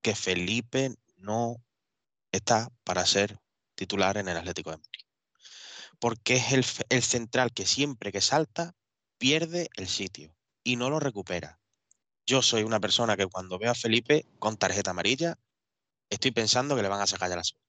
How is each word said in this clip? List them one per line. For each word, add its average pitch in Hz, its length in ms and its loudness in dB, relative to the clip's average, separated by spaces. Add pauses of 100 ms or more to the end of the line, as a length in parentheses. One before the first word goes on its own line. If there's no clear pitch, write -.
que 107 120 0
Felipe 113 760 -2 (260)
no 113 400 -4 (720)
está 110 380 2 (140)
para 90 220 0
ser 101 340 2 (360)
titular 98 420 0
en 98 100 -4
el 85 100 -2
Atlético 82 340 -6
de 78 60 -10
Madrid. - 240 -20 (960)
Porque 120 360 0
es 123 160 2
el, 131 140 4 (240)
el 127 120 4
central 120 520 0
que 95 120 -6
siempre 131 460 -2
que 98 100 -2
salta 160 520 0 (440)
pierde 160 600 0
el 95 100 -8
sitio 90 480 -8 (280)
y 123 120 0
no 123 140 -2
lo 151 100 0
recupera. 95 600 -4 (680)
Yo 131 140 4
soy 113 220 4
una 110 160 2
persona 110 360 2
que 95 120 0
cuando 92 300 -8
veo 113 140 0
a 120 40 2
Felipe 117 500 2 (140)
con 110 180 -2
tarjeta 95 340 0
amarilla, 131 440 0 (760)
estoy 117 220 0
pensando 123 440 2
que 117 60 2
le 98 80 2
van 101 120 0
a 98 60 0
sacar 92 220 -2
ya 87 80 -2
la 87 60 -6
segunda. - 260 -8